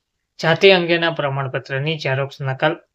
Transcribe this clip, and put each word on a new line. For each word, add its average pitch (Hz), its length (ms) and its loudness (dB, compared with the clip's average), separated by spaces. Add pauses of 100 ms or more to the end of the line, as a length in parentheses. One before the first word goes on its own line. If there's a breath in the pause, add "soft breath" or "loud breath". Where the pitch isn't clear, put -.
(420)
જાતિ 165 280 6
અંગેના 170 400 2
પ્રમાણપત્રની 139 880 -4
ઝેરોક્ષ 135 440 -4
નકલ 139 340 -2 (180)